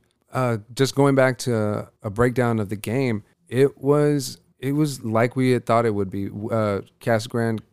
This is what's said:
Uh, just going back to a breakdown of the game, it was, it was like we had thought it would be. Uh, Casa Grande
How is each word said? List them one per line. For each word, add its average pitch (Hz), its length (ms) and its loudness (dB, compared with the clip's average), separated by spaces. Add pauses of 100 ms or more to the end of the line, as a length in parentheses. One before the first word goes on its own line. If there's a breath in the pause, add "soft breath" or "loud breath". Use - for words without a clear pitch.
(340)
Uh, 123 240 -2 (160)
just 131 220 0
going 139 200 4
back 131 220 4
to 107 500 -2 (160)
a 110 60 -6
breakdown 117 500 0
of 101 80 -4
the 104 80 -8
game, 110 480 -2 (240 soft breath)
it 135 300 2
was, 143 640 0 (200)
it 131 140 -2
was 143 320 0
like 113 320 0
we 127 140 2
had 120 140 0
thought 117 200 2
it 107 100 0
would 98 160 -2
be. 98 180 -6 (220)
Uh, 107 300 0 (180)
Casa 117 300 0
Grande 113 440 -2